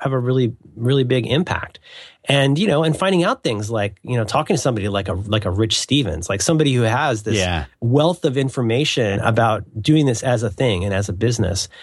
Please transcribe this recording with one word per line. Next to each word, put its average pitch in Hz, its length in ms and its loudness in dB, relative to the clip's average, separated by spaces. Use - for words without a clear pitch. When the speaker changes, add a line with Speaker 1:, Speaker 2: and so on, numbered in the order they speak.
Speaker 1:
have 139 100 -2
a 131 80 0
really, 123 340 0
really 131 300 0
big 127 200 0
impact. 123 540 -4
And, 139 340 2
you 208 80 0
know, 156 160 2
and 156 120 2
finding 185 280 2
out 214 200 -2
things 107 280 -4
like, 104 320 -2
you 123 140 -2
know, 110 80 0
talking 151 320 0
to - 40 -4
somebody 107 280 -2
like 98 180 -2
a, - 60 -4
like 98 320 -2
a 95 60 -2
Rich 107 280 0
Stevens, 107 480 -2
like 101 140 -2
somebody 156 320 2
who 123 80 2
has 117 420 0
this 110 140 0
Speaker 2:
Yeah. 87 280 0
Speaker 1:
wealth 147 460 2
of 135 120 0
information 123 840 0
about 110 420 2
doing 151 240 4
this 117 160 0
as 123 220 0
a 107 60 -2
thing 98 340 0
and 98 100 -2
as 101 140 0
a 95 60 -6
business. 101 560 -2